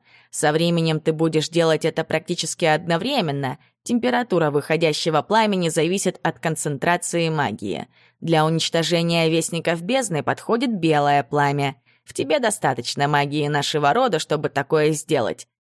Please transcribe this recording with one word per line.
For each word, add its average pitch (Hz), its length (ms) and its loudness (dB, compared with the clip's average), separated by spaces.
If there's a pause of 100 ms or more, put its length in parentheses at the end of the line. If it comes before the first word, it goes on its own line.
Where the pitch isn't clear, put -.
(300)
Со 151 220 0
временем 165 480 2
ты 156 140 0
будешь 156 360 0
делать 160 340 2
это 160 200 0
практически 160 640 -4
одновременно. 165 920 0 (260)
Температура 240 680 0
выходящего 156 720 0
пламени 202 480 2
зависит 175 540 0
от 165 160 -2
концентрации 165 880 -2
магии. 107 580 -4 (340)
Для 156 240 4
уничтожения 165 840 0
вестников 165 520 0
бездны 190 420 -2
подходит 226 500 -2
белое 147 500 2
пламя. 143 520 -2 (300)
В - 80 -20
тебе 285 260 0
достаточно 143 680 -2
магии 147 400 0
нашего 147 460 0
рода, 226 260 2
чтобы 147 300 -2
такое 151 420 2
сделать. 131 560 -2 (180)